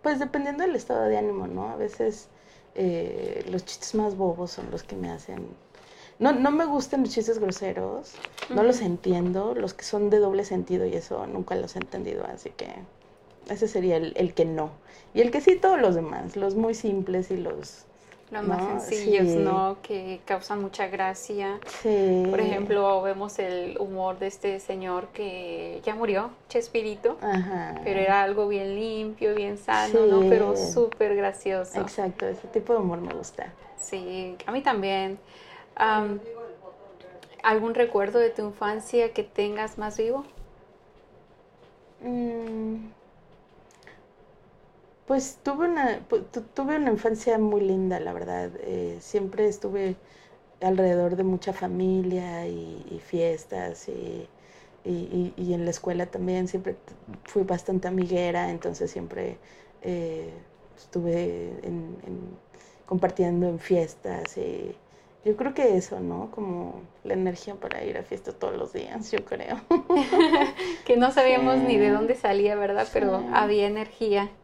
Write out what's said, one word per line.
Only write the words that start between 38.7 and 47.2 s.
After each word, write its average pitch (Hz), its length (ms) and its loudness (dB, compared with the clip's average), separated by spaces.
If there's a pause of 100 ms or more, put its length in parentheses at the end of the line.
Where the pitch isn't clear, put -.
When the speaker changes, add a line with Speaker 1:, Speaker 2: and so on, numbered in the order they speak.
Speaker 2:
que 208 120 -2
tengas 208 560 -4
más 214 180 -6
vivo? 240 260 0 (1800)
Speaker 1:
Mm, 226 880 -4 (2250)
pues 262 360 -2
tuve 294 240 0
una, 285 400 0
pu-, - 240 2
tu-, 226 100 -8
tuve 277 360 -4
una 277 140 2
infancia 220 480 0